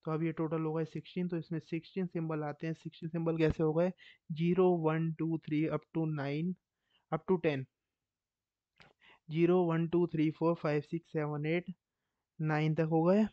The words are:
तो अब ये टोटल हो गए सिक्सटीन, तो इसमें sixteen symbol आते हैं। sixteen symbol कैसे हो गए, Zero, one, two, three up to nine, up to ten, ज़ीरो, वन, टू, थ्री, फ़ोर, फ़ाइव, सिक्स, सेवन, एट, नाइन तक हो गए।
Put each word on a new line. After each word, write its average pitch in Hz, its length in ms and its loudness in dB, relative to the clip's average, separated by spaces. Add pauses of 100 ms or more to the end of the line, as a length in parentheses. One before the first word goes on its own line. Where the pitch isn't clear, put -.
तो 160 80 -4
अब 160 100 -2
ये 165 100 -2
टोटल 160 320 -2
हो 156 100 -2
गए 160 100 -2
सिक्सटीन, 180 440 -6
तो 175 80 -4
इसमें 160 240 -6
sixteen 170 460 -6
symbol 160 380 -4
आते 147 220 -8
हैं। 165 80 -2
sixteen - 360 -12
symbol 165 280 -2
कैसे 156 240 4
हो 156 120 4
गए, 175 160 2 (420)
Zero, 175 360 4 (100)
one, 160 340 2
two, 160 260 -2
three 151 300 -2
up 147 160 -4 (120)
to 160 180 0
nine, 151 400 -4 (580)
up 160 180 -4
to 185 120 2
ten, 139 240 -2 (1600)
ज़ीरो, 170 360 4
वन, 165 240 0
टू, 170 180 2
थ्री, 156 240 0
फ़ोर, 165 240 0
फ़ाइव, 151 260 -2
सिक्स, - 320 -10
सेवन, 151 340 -4
एट, 175 260 -4 (680)
नाइन 156 340 0
तक 160 160 0
हो 160 140 2
गए। 202 280 4